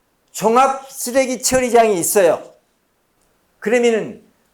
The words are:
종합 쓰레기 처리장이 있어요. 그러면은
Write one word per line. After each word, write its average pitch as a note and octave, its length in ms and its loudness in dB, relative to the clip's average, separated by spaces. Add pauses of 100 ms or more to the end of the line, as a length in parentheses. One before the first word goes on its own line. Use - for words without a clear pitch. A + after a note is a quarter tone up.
(320)
종합 C4 580 0
쓰레기 B3+ 520 -4
처리장이 A3+ 560 2
있어요. E3+ 440 0 (1160)
그러면은 A3 640 0 (320)